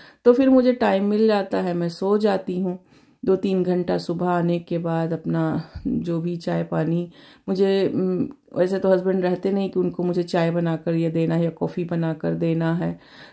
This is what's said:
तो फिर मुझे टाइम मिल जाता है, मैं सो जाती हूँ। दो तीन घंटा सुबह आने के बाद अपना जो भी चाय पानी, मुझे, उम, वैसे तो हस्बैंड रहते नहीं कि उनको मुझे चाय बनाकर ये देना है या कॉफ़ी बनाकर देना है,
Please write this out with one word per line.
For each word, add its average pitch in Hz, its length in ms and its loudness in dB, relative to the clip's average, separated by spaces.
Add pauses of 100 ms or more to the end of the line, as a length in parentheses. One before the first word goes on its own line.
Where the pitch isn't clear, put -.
(260)
तो 240 80 8
फिर 262 160 4
मुझे 254 240 6
टाइम 202 320 0
मिल 214 220 4
जाता 202 340 0
है, 180 120 -2
मैं 170 160 0
सो 196 280 0
जाती 190 420 0
हूँ। 180 200 -2 (460)
दो 190 100 4
तीन 190 280 0
घंटा 180 340 0
सुबह 175 320 -2
आने 175 300 2
के 170 180 -6
बाद 165 360 -2
अपना 160 580 -2 (160)
जो 170 340 -2
भी 175 160 -4
चाय 170 260 -4
पानी, 165 480 -2 (380)
मुझे, 196 460 2
उम, 185 340 -2 (280)
वैसे 185 220 0
तो 196 100 2
हस्बैंड 185 340 2
रहते 180 280 0
नहीं 196 180 0
कि 185 100 -2
उनको 180 240 -2
मुझे 175 200 0
चाय 170 280 0
बनाकर 165 420 -2
ये 165 160 0
देना 165 260 0
है 170 80 2
या 165 60 0
कॉफ़ी 170 340 -4
बनाकर 165 500 -2
देना 165 400 0
है, 170 260 -4 (340)